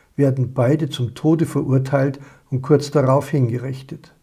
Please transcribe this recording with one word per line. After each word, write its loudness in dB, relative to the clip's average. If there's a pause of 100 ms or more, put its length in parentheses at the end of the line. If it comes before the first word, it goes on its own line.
(180)
werden 0
beide 2
zum -6
Tode 2
verurteilt 0 (300)
und -4
kurz 2
darauf 2
hingerichtet. -4